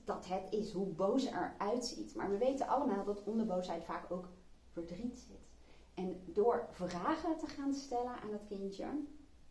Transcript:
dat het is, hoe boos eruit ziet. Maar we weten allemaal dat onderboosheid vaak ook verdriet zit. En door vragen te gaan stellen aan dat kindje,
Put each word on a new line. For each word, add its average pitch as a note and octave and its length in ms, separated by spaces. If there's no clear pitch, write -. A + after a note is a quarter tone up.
dat F3+ 220
het F#3+ 260
is, G#3+ 200
hoe F#3+ 140
boos G3 380
eruit G#3 600
ziet. - 300
Maar - 160
we G3+ 80
weten C4+ 300
allemaal A3+ 360
dat G3+ 200
onderboosheid F3+ 600
vaak E3+ 260
ook F3+ 180
verdriet F3+ 460
zit. G3 300
En F3+ 260
door A#3 380
vragen C#4 680
te - 80
gaan C#4 280
stellen B3 460
aan G#3+ 100
dat G#3 180
kindje, G3 380